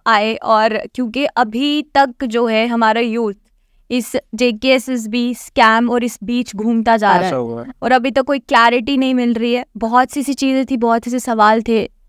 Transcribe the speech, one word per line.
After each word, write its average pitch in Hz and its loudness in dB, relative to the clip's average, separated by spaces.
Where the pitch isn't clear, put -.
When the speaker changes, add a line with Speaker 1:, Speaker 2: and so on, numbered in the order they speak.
Speaker 1:
आए, 220 2
और 220 0
क्योंकि 254 -4
अभी 262 -2
तक 277 0
जो 233 0
है 226 0
हमारा 233 2
यूथ 226 -2
इस 240 -2
जेकेएसएसबी 240 0
स्कैम 233 2
और 240 0
इस 233 -6
बीच 240 -4
घूमता 226 0
जा 202 2
रहा 180 0
Speaker 2:
ऐसा 151 -2
Speaker 1:
है 123 -2
Speaker 2:
हुआ 117 -8
है। 254 -14
Speaker 1:
और - 0
अभी 254 2
तक 262 0
कोई 277 -2
क्लैरिटी 240 2
नहीं 262 0
मिल 240 0
रही 233 -2
है। 247 -4
बहुत 240 0
सी 285 -4
ऐसी 269 -4
चीज़ें 262 0
थी, 269 -2
बहुत 233 0
से 240 -8
ऐसे 247 -2
सवाल 220 2
थे, 220 0